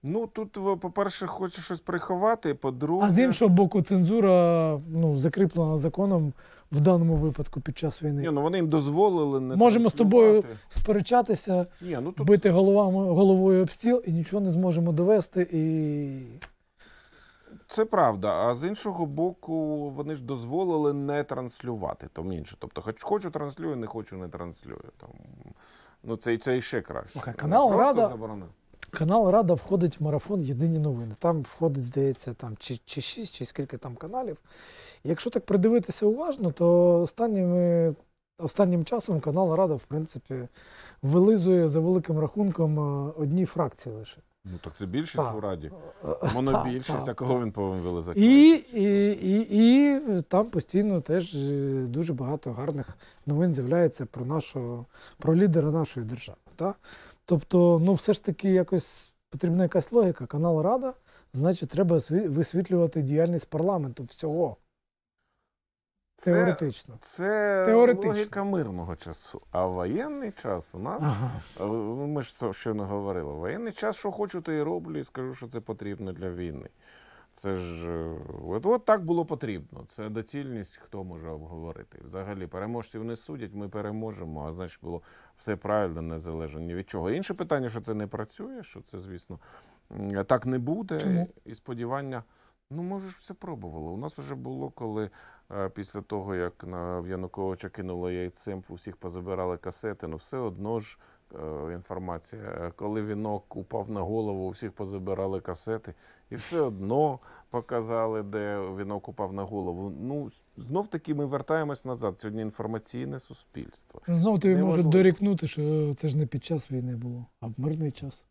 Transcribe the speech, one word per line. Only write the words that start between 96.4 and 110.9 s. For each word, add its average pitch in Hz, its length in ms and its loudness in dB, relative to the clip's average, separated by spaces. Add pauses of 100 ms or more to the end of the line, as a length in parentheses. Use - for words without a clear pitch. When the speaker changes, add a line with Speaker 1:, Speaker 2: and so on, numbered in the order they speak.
Speaker 1:
на, 90 360 -8
в 85 80 -10
Януковича 92 600 -8
кинули 90 460 -8
яйцем, 90 540 -10
у 95 60 -16
всіх 87 220 -16
позабирали 90 600 -6
касети, 92 520 -10
ну, 80 80 -10
все - 220 -14
одно 107 420 -6
ж - 180 -20 (360)
е, 78 380 -10
інформація. 87 1040 -8
Коли 107 260 -4
вінок 104 540 -4
упав 104 340 -8
на 104 100 -6
голову, 101 460 -4
у 92 40 -4
всіх 95 220 -10
позабирали 95 680 -4
касети. 110 540 -8 (360)
І - 60 -10
все 160 240 -4
одно 127 580 0 (320)
показали, 113 720 -4
де 104 380 -6 (180)
вінок 101 300 -8
упав 98 240 -8
на 101 100 -8
голову. 95 580 -8
Ну, 139 300 -8 (260)
знов-таки 156 580 -6